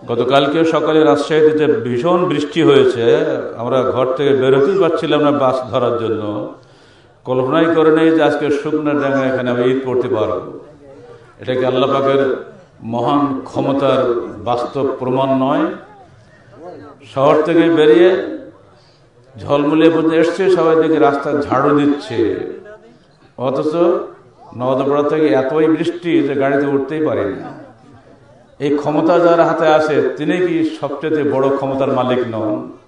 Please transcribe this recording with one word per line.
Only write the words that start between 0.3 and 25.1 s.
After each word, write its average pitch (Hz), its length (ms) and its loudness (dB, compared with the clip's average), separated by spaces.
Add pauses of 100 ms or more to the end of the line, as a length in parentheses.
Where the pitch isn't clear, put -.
সকালে 156 380 2
রাজশাহীতে 151 540 4
যে 151 100 2
ভীষণ 135 580 0
বৃষ্টি 147 380 -2
হয়েছে, 123 540 4 (400)
আমরা 123 260 -2
ঘর 127 300 0
থেকে 139 200 0
বেরোতেই 139 460 2
পারছিলাম 156 420 0
না 143 100 2
বাস 131 400 0
ধরার 120 280 0
জন্য। 104 540 -6 (720)
কল্পনাই 131 420 0 (100)
করে 156 160 4
নেই 160 200 4
যে 156 120 2
আজকে 143 280 0
শুকনো 147 420 -2
ডাঙ্গা 139 320 0
এখানে 127 240 -2
আমি 123 140 -2
ঈদ 131 220 2
পড়তে 123 220 -2
পারবো। 107 520 -4 (800)
এটা 127 160 -6
কি 127 100 -2
আল্লাহ 131 280 0
পাকের 139 520 0 (380)
মহান 131 600 -2
ক্ষমতার 135 680 0 (240)
বাস্তব 120 500 -4 (120)
প্রমাণ 131 420 -2
নয়? 147 240 0 (1500)
শহর 151 280 2
থেকে 165 180 2
বেরিয়ে 165 760 4 (1040)
ঝলমলে 151 500 2
পর্যন্ত 160 240 0
এসছে, 170 380 2
সবাই 160 240 2
দেখে 156 240 2
রাস্তা 143 420 0
ঝাড়ু 143 380 0
দিচ্ছে, 120 680 -2 (880)
অথচ 147 380 -4 (840)
নওদাপাড়া 139 460 0
থেকে 151 240 0